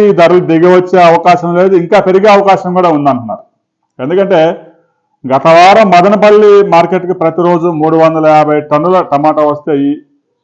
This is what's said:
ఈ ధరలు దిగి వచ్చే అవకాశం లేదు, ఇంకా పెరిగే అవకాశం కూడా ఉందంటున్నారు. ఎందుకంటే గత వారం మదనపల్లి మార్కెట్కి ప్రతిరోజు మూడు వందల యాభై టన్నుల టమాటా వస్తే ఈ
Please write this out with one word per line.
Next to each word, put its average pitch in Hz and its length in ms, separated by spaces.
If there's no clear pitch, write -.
ఈ - 20
ధరలు 170 220
దిగి 165 260
వచ్చే 180 200
అవకాశం 170 480
లేదు, 190 160
ఇంకా 170 220
పెరిగే 190 320
అవకాశం 190 400
కూడా 180 180
ఉందంటున్నారు. 123 480
ఎందుకంటే 185 360
గత 127 220
వారం 196 360
మదనపల్లి 208 560
మార్కెట్కి 175 480
ప్రతిరోజు 170 460
మూడు 156 200
వందల 160 240
యాభై 151 220
టన్నుల 165 260
టమాటా 151 400
వస్తే 147 200
ఈ - 20